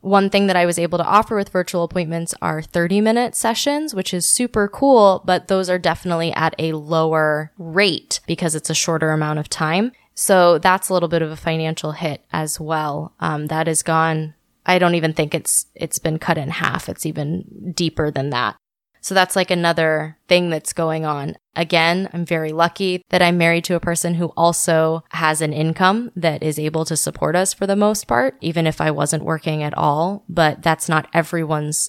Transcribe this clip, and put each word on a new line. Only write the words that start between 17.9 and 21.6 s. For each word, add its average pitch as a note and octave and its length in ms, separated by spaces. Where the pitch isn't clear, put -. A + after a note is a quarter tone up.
than C#3 180
that. A#2+ 240
So - 140
that's, F#3 220
like, F#3 160
another D#3+ 760
thing F3+ 240
that's D#3 220
going D#3+ 320
on. D3 320
Again, E3+ 580